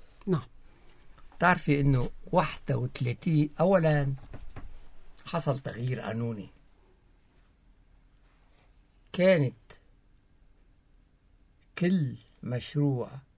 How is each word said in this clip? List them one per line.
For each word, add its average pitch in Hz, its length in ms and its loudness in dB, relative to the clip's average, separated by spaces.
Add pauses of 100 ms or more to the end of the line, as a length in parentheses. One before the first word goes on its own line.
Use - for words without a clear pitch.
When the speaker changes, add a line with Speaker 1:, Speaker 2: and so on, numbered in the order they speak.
(260)
Speaker 1:
نعم. 175 200 0 (920)
Speaker 2:
تعرفي 170 420 4
إنه 135 300 4 (160)
واحد - 460 0
وثلاثين، 131 800 0 (100)
أولا 156 540 4 (1120)
حصل 151 320 -2
تغيير 123 420 -6
قانوني. 113 500 -6 (2500)
كانت 175 420 4 (2250)
كل 170 380 2 (260)
مشروع 123 680 -2 (280)